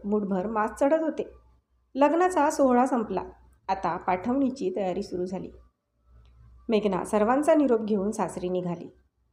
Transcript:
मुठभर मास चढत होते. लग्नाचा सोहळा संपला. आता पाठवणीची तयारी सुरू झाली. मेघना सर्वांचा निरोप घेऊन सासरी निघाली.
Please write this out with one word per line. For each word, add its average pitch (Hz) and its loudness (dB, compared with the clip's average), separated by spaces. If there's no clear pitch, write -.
मुठभर 202 0
मास 220 -2
चढत 311 2
होते. 294 -4
लग्नाचा 311 4
सोहळा 262 4
संपला. 226 -2
आता 190 -2
पाठवणीची 208 -2
तयारी 190 -2
सुरू 180 -6
झाली. 185 -8
मेघना 202 0
सर्वांचा 262 2
निरोप 254 4
घेऊन 208 -2
सासरी 180 -4
निघाली. 175 -4